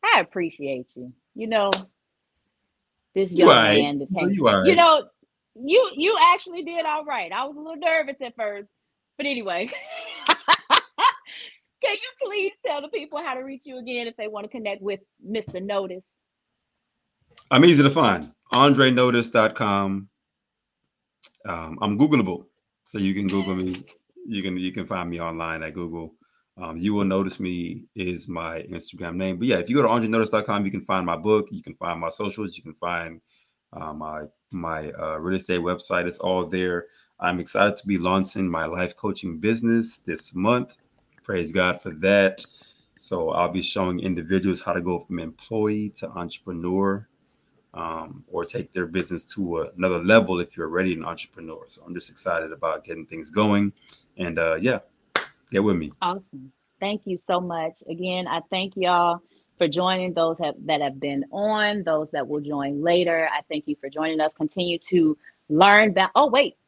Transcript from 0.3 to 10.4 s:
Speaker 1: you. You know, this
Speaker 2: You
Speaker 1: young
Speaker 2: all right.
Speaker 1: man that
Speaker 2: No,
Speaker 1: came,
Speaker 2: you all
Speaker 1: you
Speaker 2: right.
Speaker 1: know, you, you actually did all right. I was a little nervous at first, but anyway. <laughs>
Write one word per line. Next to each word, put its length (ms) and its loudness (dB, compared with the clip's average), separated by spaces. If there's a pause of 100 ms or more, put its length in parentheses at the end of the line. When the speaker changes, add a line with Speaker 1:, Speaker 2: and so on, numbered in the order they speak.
Speaker 1:
you. 180 -14 (220)
You 120 -6
know, 240 2 (1400)
this 160 2
Speaker 2:
You 60 0
Speaker 1:
young 120 10
Speaker 2:
all 60 12
right. 220 6
Speaker 1:
man 220 2
that 120 -6
Speaker 2:
No, 80 -2
Speaker 1:
came, 100 2
Speaker 2:
you 180 2
all 180 6
Speaker 1:
you 60 8
Speaker 2:
right. 60 6
Speaker 1:
know, 320 6 (460)
you, 400 2
you 220 0 (160)
actually 300 -4
did 220 -4
all 200 -2
right. 260 -4
I 140 -4
was 100 -12
a 40 -16
little 180 -12
nervous 440 0
at 140 -10
first, 320 -6 (500)
but 80 -4
anyway. 500 -2
<laughs> 20 -12 (2000)